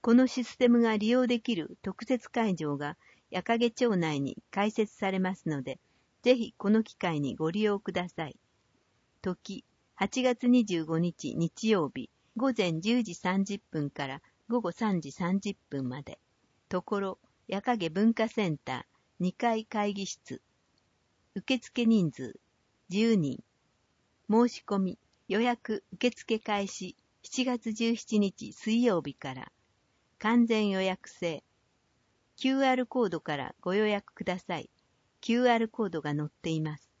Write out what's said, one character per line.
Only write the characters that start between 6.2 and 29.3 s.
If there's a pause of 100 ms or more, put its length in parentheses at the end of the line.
ぜ
ひ
こ
の
機
会
に
ご
利
用
く
だ
さ
い。 (840)
時、 (300)
八
月
二
十
五
日
日
曜
日、 (260)
午
前
十
時
三
十 (120)
分
か
ら (260)
午
後
三
時
三
十 (120)
分
ま
で。 (480)
と
こ
ろ、 (300)
矢
掛
文
化
セ
ン
タ
ー (340)
二
階
会
議
室。 (960)
受
付
人
数、 (500)
十
人。 (880)
申
し
込
み、 (280)
予
約 (100)
受
付
開
始、 (260)
七
月
十
七
日
水
曜
日
か